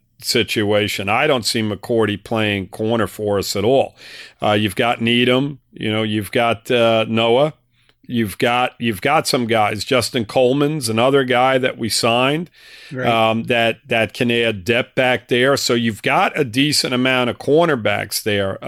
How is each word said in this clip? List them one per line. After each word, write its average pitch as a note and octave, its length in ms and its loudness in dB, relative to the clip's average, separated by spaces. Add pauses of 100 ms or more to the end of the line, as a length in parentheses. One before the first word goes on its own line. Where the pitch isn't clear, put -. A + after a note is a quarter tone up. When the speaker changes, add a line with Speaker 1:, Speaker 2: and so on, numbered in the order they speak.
(220)
Speaker 1:
situation. G#2 840 0
I B2 180 0
don't C3 200 0
see A2+ 160 -2
McCourty G#2 600 -2
playing G#2 460 -2
corner A2 380 -4
for G#2 320 -4
us F#2 180 -4
at G2 80 0
all. B2 320 2 (460)
Uh, G#2 100 2
you've G#2+ 240 0
got A#2+ 240 0
Needham, B2 600 0 (120)
you - 180 -6
know, A2 120 -2
you've G#2+ 300 -4
got, A#2 380 0
uh, A2+ 380 4
Noah. A#2 460 2 (520)
You've A2+ 320 -4
got, B2 400 0
you've A#2 220 -4
got D3 280 0
some B2 180 0
guys. G#2+ 380 0
Justin A#2+ 420 -2
Coleman's C#3 640 0
another C3+ 340 2
guy B2+ 340 2
that B2 200 -2
we A#2+ 100 -4
signed, B2+ 600 0 (420)
Speaker 2:
Right. B2+ 140 -6
Speaker 1:
um, A2+ 380 2
that, A#2 420 0
that A2+ 260 0
can A#2+ 200 -2
add A2+ 320 0
depth A#2 320 -2
back B2+ 320 0
there. C3 280 2
So - 180 -2
you've A#2 280 -2
got D3+ 360 0
a D3+ 60 0
decent C3 480 0
amount B2+ 380 0
of - 80 -8
cornerbacks A#2 840 0
there. G2+ 460 -2